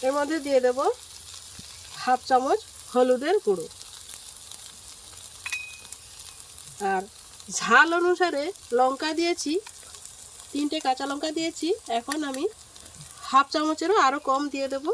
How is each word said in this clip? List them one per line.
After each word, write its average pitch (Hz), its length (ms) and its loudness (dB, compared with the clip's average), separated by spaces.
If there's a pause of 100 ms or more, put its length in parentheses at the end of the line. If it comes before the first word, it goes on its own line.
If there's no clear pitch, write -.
এর 262 120 4
মধ্যে 294 280 2
দিয়ে 277 200 6
দেব 254 140 4 (1200)
হাফ 254 260 4
চামচ 269 300 6 (300)
হলুদের 254 460 4 (100)
গুঁড়ো, 180 200 2 (3250)
আর 190 120 0 (460)
ঝাল 247 400 6 (100)
অনুসারে 349 440 2 (360)
লঙ্কা 262 300 4 (100)
দিয়েছি, 339 340 0 (960)
তিনটে 294 360 -2
কাঁচা 262 240 0
লঙ্কা 294 280 -2
দিয়েছি, 330 300 -2 (300)
এখন 277 200 -4 (120)
আমি 269 140 -4 (880)
হাফ 269 240 6
চামচেরও 311 420 2 (100)
আরও 269 140 4 (100)
কম 269 120 2 (120)
দিয়ে 269 200 -2
দেব 277 200 -4